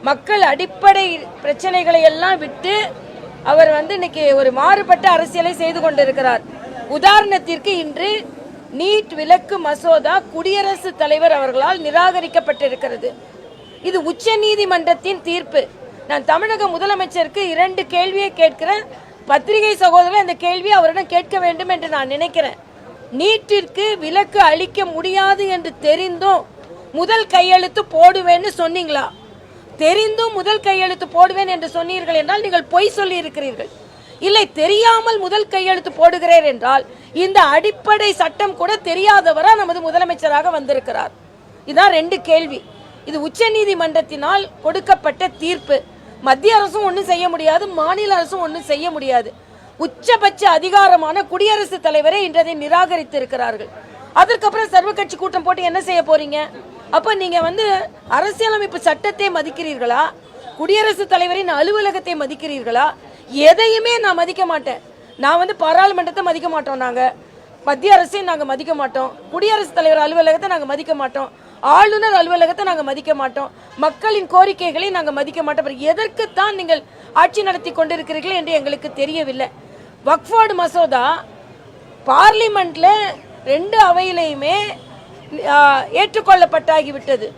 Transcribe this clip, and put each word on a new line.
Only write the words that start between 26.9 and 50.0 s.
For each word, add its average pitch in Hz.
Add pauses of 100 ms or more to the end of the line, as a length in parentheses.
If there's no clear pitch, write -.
முதல் 427
கையெழுத்து 370 (140)
போடுவேன்னு 359 (100)
சொன்னீங்களா? 330 (760)
தெரிந்தும் 440
முதல் 415
கையெழுத்து 370
போடுவேன் 370
என்று 330
சொன்னீர்கள் 339
என்றால் 381
நீங்கள் 349
பொய் 381
சொல்லி 381
இருக்கிறீர்கள். 277 (600)
இல்லை, 415 (160)
தெரியாமல் 453
முதல் 415
கையெழுத்து 370
போடுகிறேன் 339
என்றால் 254 (400)
இந்த 381 (160)
அடிப்படை 415 (120)
சட்டம் -
கூட 311 (160)
தெரியாதவரா 359
நமது 349
முதலமைச்சராக 320
வந்திருக்கிறார். 269 (560)
இதான் 349
ரெண்டு 339 (120)
கேள்வி. 320 (500)
இது 302
உச்ச 440
நீதிமன்றத்தினால் 330 (180)
கொடுக்கப்பட்ட 359 (140)
தீர்ப்பு. 320 (520)
மத்திய 285
அரசும் 403
ஒண்ணும் 370
செய்ய 349
முடியாது, 330 (140)
மாநில 381
அரசும் 349
ஒண்ணும் 311
செய்ய 294
முடியாது. 262 (500)
உச்சபட்ச - (140)